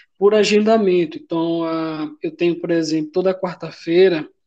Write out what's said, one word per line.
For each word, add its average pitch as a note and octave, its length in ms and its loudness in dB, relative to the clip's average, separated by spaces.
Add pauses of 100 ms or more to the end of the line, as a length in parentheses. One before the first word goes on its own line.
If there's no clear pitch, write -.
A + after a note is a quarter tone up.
(180)
por G#3 160 4
agendamento. G3+ 840 2
Então, E3 460 -4
a, D#3+ 460 -6 (120)
eu E3+ 80 -6
tenho, E3+ 280 -2
por E3+ 120 -6
exemplo, D#3+ 420 -2
toda F#3 260 0
quarta-feira, E3+ 880 0 (200)